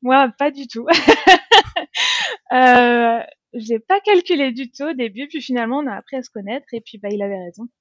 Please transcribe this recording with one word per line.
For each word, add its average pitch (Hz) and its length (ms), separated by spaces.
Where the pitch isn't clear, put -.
Moi, 262 360
pas 294 140
du 277 160
tout. 233 200
<laughs> - 1700
Euh, 240 680
j'ai 226 260
pas 381 220
calculé 349 500
du 247 200
tout - 120
au 320 100
début, 247 360
puis 302 120
finalement, 247 360
on 294 100
a 208 80
appris - 220
à 254 60
se - 60
connaître 220 440
et 226 80
puis, - 160
bah, 202 120
il 202 120
avait 202 200
raison. 190 280